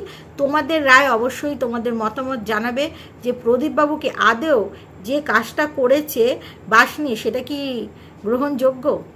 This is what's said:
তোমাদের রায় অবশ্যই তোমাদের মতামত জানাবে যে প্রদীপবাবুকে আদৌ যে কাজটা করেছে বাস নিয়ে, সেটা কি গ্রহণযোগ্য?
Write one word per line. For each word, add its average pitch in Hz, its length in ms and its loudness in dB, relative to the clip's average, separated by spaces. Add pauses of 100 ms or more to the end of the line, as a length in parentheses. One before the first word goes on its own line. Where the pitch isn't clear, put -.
(380)
তোমাদের 294 480 0
রায় 269 240 6
অবশ্যই 254 460 -2
তোমাদের 233 380 -4
মতামত 240 520 -4
জানাবে 233 400 -2 (380)
যে 240 80 0 (120)
প্রদীপবাবুকে 294 720 2
আদৌ 233 420 4 (440)
যে 247 180 -2
কাজটা 233 460 0
করেছে 277 560 2 (440)
বাস 233 220 6 (100)
নিয়ে, 277 160 -4
সেটা 220 260 -4
কি 277 180 -6 (640)
গ্রহণযোগ্য? 254 640 0 (300)